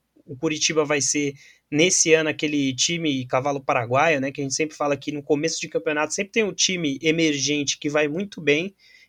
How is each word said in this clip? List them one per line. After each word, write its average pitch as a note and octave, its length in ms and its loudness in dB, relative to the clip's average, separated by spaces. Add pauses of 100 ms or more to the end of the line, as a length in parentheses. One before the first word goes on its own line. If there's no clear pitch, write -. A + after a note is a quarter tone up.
(240)
o C#3 120 -14
Coritiba D#3 480 0
vai D3 160 0
ser, C#3+ 340 0 (340)
nesse E3 440 4
ano, D#3+ 160 6
aquele D3 440 0
time C#3+ 540 -2
cavalo C#3 340 0
paraguaio, C3+ 600 2
né? C3+ 100 -4
Que C#3+ 120 -8
a - 20 -4
gente C3+ 100 -4
sempre D#3 220 -4
fala C#3+ 200 -2
que C#3 140 -8
no D3 120 -6
começo D#3 380 0
de E3 80 -8
campeonato D3+ 440 -2
sempre G3 200 -6
tem A3 120 2
um F#3 80 -2
time E3+ 500 -2
emergente D3 760 0
que D3+ 100 -6
vai D3+ 180 2
muito F3+ 340 -8
bem D#3+ 340 0 (340)